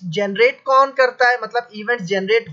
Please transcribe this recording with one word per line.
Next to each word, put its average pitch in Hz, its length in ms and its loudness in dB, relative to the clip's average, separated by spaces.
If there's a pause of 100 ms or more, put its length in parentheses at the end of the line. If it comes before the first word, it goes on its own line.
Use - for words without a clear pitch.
generate 202 600 0
कौन 269 240 4
करता 254 400 0
है, 247 120 0
मतलब 233 320 -6
events 214 300 -6
generate 196 480 -2